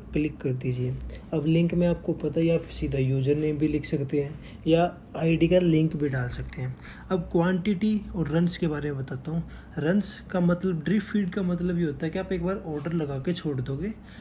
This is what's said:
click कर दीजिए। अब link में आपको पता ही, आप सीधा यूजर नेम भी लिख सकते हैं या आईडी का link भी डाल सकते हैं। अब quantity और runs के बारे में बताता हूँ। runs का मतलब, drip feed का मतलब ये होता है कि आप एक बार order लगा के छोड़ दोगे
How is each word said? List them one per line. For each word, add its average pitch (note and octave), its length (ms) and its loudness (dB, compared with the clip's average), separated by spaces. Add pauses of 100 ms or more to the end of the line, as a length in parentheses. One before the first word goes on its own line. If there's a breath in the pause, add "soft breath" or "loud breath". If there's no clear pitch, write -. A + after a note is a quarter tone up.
(120)
click D3+ 280 0
कर C3+ 120 0
दीजिए। B2+ 420 -2 (400 loud breath)
अब D3+ 120 0
link E3+ 280 4
में F3 120 4
आपको E3+ 260 0
पता D#3 280 -2
ही, E3 100 4
आप E3 120 2 (100)
सीधा C#3 260 -2
यूजर C3+ 380 2
नेम D3+ 220 0
भी D3+ 100 4
लिख D3 160 0
सकते C#3+ 380 0
हैं - 440 -10
या E3 180 6 (320)
आईडी E3 320 4
का F3+ 100 8
link D#3+ 380 4
भी D3 120 0
डाल B2+ 200 0
सकते C3 340 -8
हैं। C3 120 -4 (360 loud breath)
अब E3+ 220 0
quantity F#3+ 680 2 (160)
और D#3 120 0
runs E3+ 280 2
के E3+ 120 0
बारे D3 240 -2
में C3+ 80 -4
बताता C3 300 -8
हूँ। E3 120 -2 (360 loud breath)
runs F3+ 400 -2 (120)
का F3+ 100 0
मतलब, F3 440 2
drip G3+ 180 2
feed G3+ 280 -2
का G3 120 -4
मतलब F3 360 -2
ये E3+ 60 0
होता D3 220 -2
है D#3 60 -4
कि F#3+ 60 -4
आप F#3 140 -4
एक E3+ 120 -2
बार G3 220 -2
order D3+ 260 -4
लगा C#3+ 260 -2
के F3 140 -2
छोड़ D3 280 -4
दोगे C#3 320 -4 (280 loud breath)